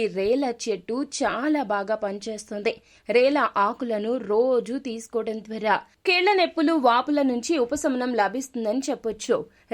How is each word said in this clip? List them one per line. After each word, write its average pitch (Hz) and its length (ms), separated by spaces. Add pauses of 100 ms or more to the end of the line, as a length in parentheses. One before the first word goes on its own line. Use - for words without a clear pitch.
(180)
రేల 233 280 (180)
చెట్టు 214 340 (220)
చాలా 277 420 (100)
బాగా 202 320
పనిచేస్తుంది. 208 720 (420)
రేల 269 220 (300)
ఆకులను 226 440 (220)
రోజు 240 420 (140)
తీసుకోవడం 220 580
ద్వారా 214 280 (340)
కీళ్ల 370 200 (120)
నొప్పులు, 320 340 (120)
వాపుల 254 320 (120)
నుంచి 240 220 (120)
ఉపశమనం 254 560
లభిస్తుందని 226 680
చెప్పొచ్చు. 220 480 (360)